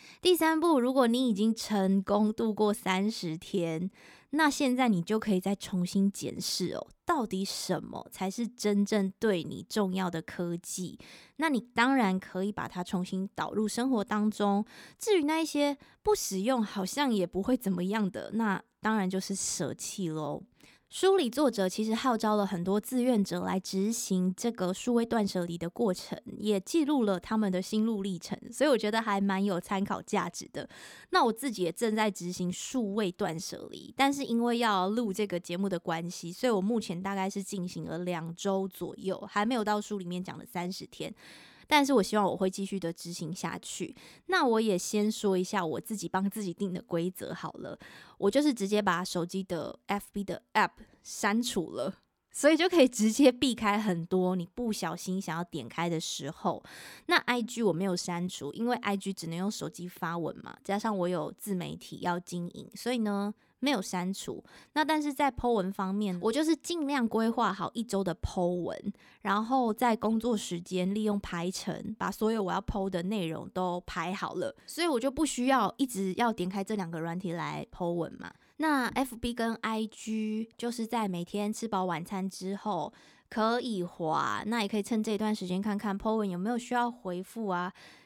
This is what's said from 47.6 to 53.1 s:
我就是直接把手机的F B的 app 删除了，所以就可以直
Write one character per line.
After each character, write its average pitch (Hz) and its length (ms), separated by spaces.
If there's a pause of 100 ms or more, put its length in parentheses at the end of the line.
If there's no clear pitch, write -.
我 202 120
就 277 120
是 294 100
直 196 160
接 208 140
把 180 200
手 180 220
机 190 180
的 160 340 (100)
F 202 260
B 202 100
的 185 200 (100)
app 208 200 (300)
删 220 400
除 190 300
了， 123 220 (360)
所 285 200
以 320 40
就 330 140
可 349 140
以 254 40
直 220 240